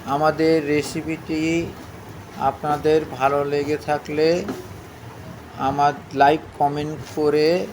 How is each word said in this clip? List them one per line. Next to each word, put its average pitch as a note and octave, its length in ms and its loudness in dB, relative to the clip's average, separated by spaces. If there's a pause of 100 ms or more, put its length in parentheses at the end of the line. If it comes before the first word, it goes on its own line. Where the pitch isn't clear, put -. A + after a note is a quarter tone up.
আমাদের D3+ 600 2
রেসিপিটি D#3 1000 -2 (720)
আপনাদের D3+ 680 2
ভালো C#3 400 2
লেগে C#3+ 320 0
থাকলে D3+ 680 0 (1120)
আমার, C#3+ 340 2 (220)
লাইক, C#3+ 260 6 (180)
কমেন্ট D3 400 -2 (160)
করে D#3 580 4